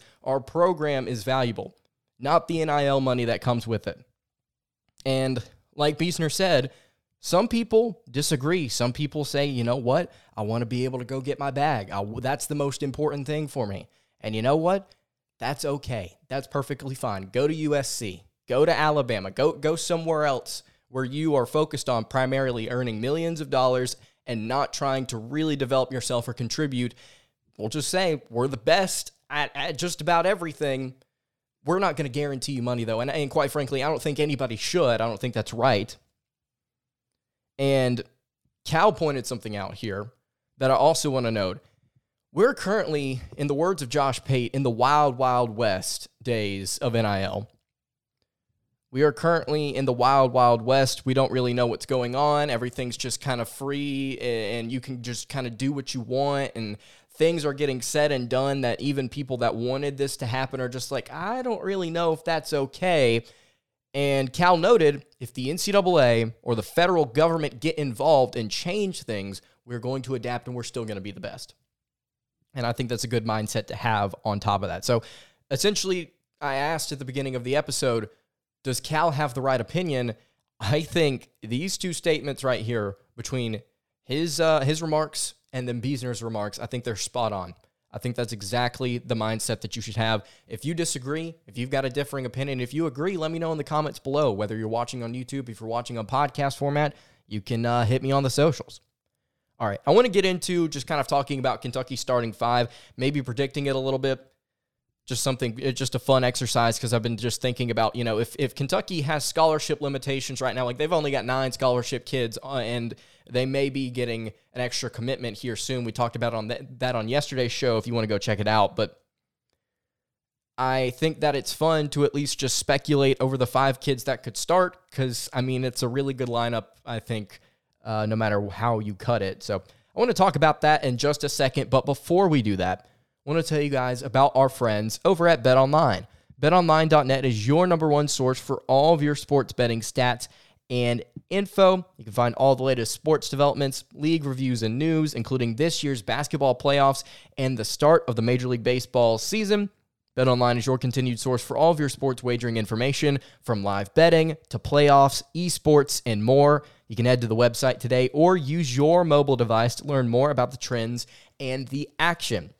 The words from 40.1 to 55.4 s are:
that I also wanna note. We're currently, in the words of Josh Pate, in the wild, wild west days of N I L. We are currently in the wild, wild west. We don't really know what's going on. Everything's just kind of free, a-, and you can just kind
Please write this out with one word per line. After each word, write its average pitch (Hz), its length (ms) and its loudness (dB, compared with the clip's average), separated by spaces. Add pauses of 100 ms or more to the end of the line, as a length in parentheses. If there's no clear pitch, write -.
that 131 140 2
I - 20 6
also 151 380 4
wanna 123 200 0
note. 101 280 -2 (760)
We're 226 220 2
currently, 147 640 -2 (160)
in 147 100 -2
the 143 60 0
words 165 280 0
of 127 80 -8
Josh 139 340 0
Pate, 123 300 0
in 135 100 -2
the 127 80 2
wild, 131 460 4
wild 123 380 2
west 104 540 -2 (120)
days 101 580 -4
of 117 160 -2
N 113 100 2
I 101 160 0
L. 98 260 -4 (1400)
We 131 120 2
are 147 80 6
currently 151 640 0
in 135 100 0
the 127 80 2
wild, 131 380 6
wild 120 300 6
west. 131 440 2
We 131 80 0
don't 131 180 2
really 123 220 0
know 123 140 2
what's - 180 -4
going 123 300 -2
on. 147 340 2
Everything's 123 460 -4
just - 240 -6
kind 127 220 -2
of 113 80 -6
free, 139 720 -6
a-, 117 380 -4
and 113 120 -8
you 131 80 -4
can 123 220 -12
just 117 260 -10
kind 131 200 -6